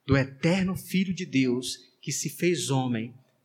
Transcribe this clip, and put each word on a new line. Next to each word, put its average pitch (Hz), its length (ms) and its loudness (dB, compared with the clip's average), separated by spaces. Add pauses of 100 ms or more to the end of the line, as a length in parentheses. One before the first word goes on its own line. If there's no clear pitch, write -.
do 135 100 6
eterno 175 580 0
Filho 185 380 -2
de 170 100 -6
Deus, 131 540 0 (240)
que - 100 -6
se 139 200 -4
fez 156 400 0
homem, 123 420 0 (320)